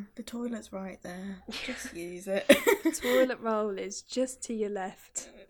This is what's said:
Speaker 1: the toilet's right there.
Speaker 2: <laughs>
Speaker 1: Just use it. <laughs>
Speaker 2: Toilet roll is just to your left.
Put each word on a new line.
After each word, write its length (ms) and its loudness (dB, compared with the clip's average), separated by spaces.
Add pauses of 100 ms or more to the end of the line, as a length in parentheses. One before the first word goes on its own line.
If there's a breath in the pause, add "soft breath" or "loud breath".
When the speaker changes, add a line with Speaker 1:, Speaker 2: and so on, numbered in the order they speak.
(160)
Speaker 1:
the 60 -12
toilet's 480 -8
right 320 -8
there. 420 -10
Speaker 2:
<laughs> 60 -14
Speaker 1:
Just 460 -8
use 320 -10
it. 160 2 (300)
<laughs> 260 0
Speaker 2:
Toilet 400 4
roll 380 0
is 240 -6
just 400 -2
to 100 -6
your 160 0
left. 600 -8 (200)